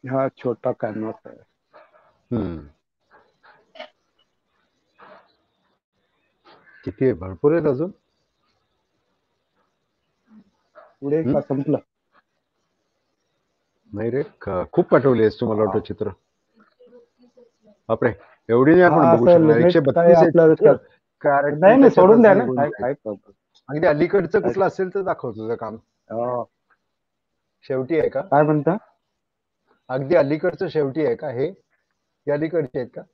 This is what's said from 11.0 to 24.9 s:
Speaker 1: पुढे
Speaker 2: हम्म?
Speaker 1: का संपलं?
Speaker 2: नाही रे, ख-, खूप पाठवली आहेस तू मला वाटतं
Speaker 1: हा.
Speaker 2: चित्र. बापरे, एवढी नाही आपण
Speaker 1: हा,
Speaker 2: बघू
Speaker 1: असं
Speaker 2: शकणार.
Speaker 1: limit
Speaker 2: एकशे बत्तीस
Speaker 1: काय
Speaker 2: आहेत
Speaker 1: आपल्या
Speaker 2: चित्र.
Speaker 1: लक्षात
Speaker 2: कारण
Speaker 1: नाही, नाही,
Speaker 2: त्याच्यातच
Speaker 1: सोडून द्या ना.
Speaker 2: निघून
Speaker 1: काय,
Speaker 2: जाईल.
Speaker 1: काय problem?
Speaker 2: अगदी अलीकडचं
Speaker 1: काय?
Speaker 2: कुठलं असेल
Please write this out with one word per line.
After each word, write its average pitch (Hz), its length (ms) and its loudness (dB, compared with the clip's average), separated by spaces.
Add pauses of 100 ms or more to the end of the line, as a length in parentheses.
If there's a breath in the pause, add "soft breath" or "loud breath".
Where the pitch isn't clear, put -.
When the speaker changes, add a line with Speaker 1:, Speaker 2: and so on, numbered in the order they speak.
Speaker 1:
पुढे 143 200 -4
Speaker 2:
हम्म? 139 120 -4
Speaker 1:
का 147 80 -2
संपलं? 139 360 -6 (2250)
Speaker 2:
नाही 110 160 -6
रे, 135 140 -6 (180)
ख-, 90 300 -8
खूप 175 140 -2
पाठवली 127 360 0
आहेस 107 200 0
तू 110 120 -4
मला 107 100 -2
वाटतं 101 160 -2
Speaker 1:
हा. - 60 -10
Speaker 2:
चित्र. 101 240 -10 (1800)
बापरे, 113 260 -2 (360 soft breath)
एवढी 131 220 4
नाही 180 120 6
आपण 165 220 4
Speaker 1:
हा, 165 100 4
Speaker 2:
बघू 175 100 0
Speaker 1:
असं 175 120 6
Speaker 2:
शकणार. 160 120 4
Speaker 1:
limit 156 160 4
Speaker 2:
एकशे 175 140 4
बत्तीस 135 160 -2
Speaker 1:
काय 170 100 2
Speaker 2:
आहेत 170 120 6
Speaker 1:
आपल्या 165 300 4
Speaker 2:
चित्र. 160 240 4
Speaker 1:
लक्षात - 160 -2 (340 soft breath)
Speaker 2:
कारण 143 200 0
Speaker 1:
नाही, 147 180 -4
नाही, 220 220 6
Speaker 2:
त्याच्यातच 247 140 6
Speaker 1:
सोडून 202 260 6
द्या 208 120 8
ना. - 100 2
Speaker 2:
निघून 127 140 -4
Speaker 1:
काय, 147 120 -2
Speaker 2:
जाईल. 131 140 -12
Speaker 1:
काय 131 100 -4
problem? 104 400 -14 (360)
Speaker 2:
अगदी 151 180 -2
अलीकडचं 170 520 0
Speaker 1:
काय? 185 100 -4
Speaker 2:
कुठलं 196 180 -2
असेल 185 280 -6